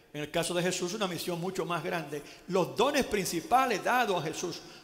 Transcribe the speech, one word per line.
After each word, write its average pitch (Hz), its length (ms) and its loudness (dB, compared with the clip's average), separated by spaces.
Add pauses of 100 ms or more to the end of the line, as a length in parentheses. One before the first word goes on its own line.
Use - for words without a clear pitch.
(120)
en 147 100 -6
el 147 100 -6
caso 170 220 0
de 170 100 2
Jesús 180 300 0
una 214 140 -2
misión 175 320 -4
mucho 180 260 -2
más 165 180 -2
grande, 151 400 -4 (240)
los 170 280 2
dones 269 300 4
principales 208 800 2
dados 208 340 2
a 156 80 -2
Jesús 160 360 -6 (220)